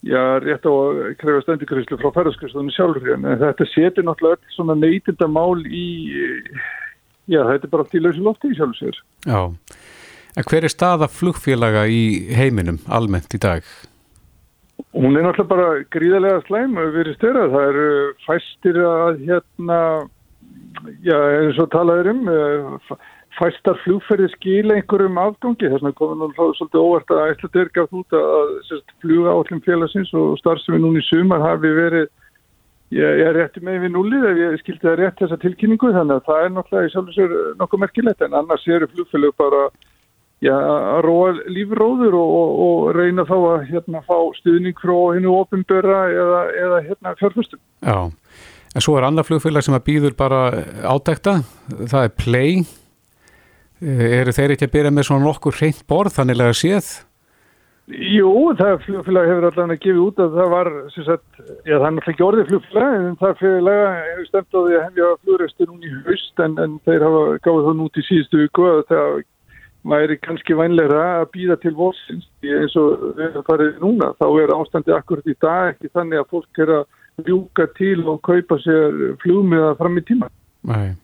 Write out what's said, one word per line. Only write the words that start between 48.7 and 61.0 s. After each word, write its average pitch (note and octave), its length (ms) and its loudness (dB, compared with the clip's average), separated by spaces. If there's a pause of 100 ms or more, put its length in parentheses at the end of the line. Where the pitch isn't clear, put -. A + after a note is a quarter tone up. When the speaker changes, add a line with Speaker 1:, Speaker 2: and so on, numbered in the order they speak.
Speaker 2:
svo D3+ 140 2
er C3 120 2
annað D#3 200 0
flugfélag D3+ 360 0
sem C#3 120 2
að B2 100 -2
býður D3 300 0
bara C3+ 260 0 (400)
átekta, D#3+ 580 0 (400)
það C3 240 0
er A2 120 -2
Play. D3 500 0 (1160)
Eh, C3+ 220 0 (100)
eru B2 180 2
þeir C#3 220 2
ekki C3+ 140 -2
að - 40 -4
byrja D3 200 2
með C#3+ 140 2
svona C#3 200 2
nokkur D3 300 -2
hreint D#3 280 -2
borð, F3+ 320 0
þannig B2+ 240 0
að A#2+ 140 4
séð? F#3 360 0 (1000)
Speaker 1:
Jú, G3 400 2 (240)
það F#3+ 260 2
flugfélag F#3 480 0
hefur F3 180 2
allavega E3+ 320 0
gefið F#3 220 2
út G3 200 0
að E3+ 200 2
það F#3 100 4
var, F3 200 0 (180)
sem D3 180 -14